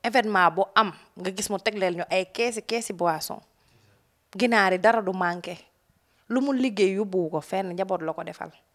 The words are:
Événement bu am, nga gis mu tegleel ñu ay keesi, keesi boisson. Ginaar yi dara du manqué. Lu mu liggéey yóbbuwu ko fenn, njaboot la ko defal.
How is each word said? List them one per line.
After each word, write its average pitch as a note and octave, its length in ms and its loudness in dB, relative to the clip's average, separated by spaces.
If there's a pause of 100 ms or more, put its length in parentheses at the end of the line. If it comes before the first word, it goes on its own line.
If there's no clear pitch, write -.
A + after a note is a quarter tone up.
Événement G#3 520 4
bu F#3 80 0 (120)
am, G#3 180 2 (240)
nga F#3 140 -6
gis F#3+ 200 -6
mu G3+ 80 -2
tegleel F#3+ 380 -2
ñu F3 140 -4
ay F#3 220 0
keesi, A3+ 300 -4
keesi A3+ 300 -6
boisson. E3+ 480 -4 (960)
Ginaar G#3 360 4
yi F3+ 60 0
dara A3 240 6
du F#3+ 100 -2
manqué. F3 440 -4 (720)
Lu A#3+ 120 0
mu C#4 120 0
liggéey G#3+ 440 2
yóbbuwu F#3 340 -2
ko D#3+ 100 -2
fenn, F#3+ 320 -6
njaboot F#3 300 -2
la D#3+ 100 -4
ko E3+ 120 -8
defal. E3 260 -10 (240)